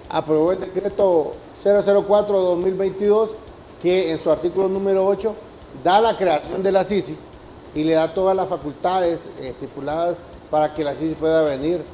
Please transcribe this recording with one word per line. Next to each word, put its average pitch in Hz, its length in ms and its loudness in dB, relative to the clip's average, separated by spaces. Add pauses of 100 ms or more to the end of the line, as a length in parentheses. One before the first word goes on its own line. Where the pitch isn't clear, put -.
aprobó 156 440 2
el 190 80 -2
decreto 190 720 0 (280)
cero 202 240 4
cero 202 220 4
cuatro 208 360 2
dos 180 160 2
mil 185 160 0
veintidós, 202 560 0 (520)
que 175 300 2
en 151 80 -4
su 175 100 0
artículo 175 380 0
número 196 360 0
ocho 202 300 0 (480)
da 185 180 6
la 226 160 2
creación 175 460 0
de 196 80 2
la 190 140 2
sisi 185 320 -2 (580)
y 151 80 -2
le 160 120 2
da 160 200 2
todas 190 220 2
las 185 120 -2
facultades, 170 840 -2 (100)
eh, 135 80 -10
estipuladas 147 680 -6 (320)
para 151 240 0
que 160 120 -4
la 139 100 -2
sisi 156 220 -4
pueda 160 260 2
venir, 151 400 0 (120)